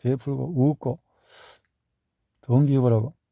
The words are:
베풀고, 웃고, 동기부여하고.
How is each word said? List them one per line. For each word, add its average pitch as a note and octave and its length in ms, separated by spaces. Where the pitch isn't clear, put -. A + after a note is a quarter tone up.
베풀고, C3 520
웃고, C#3 440
동기부여하고. B2+ 720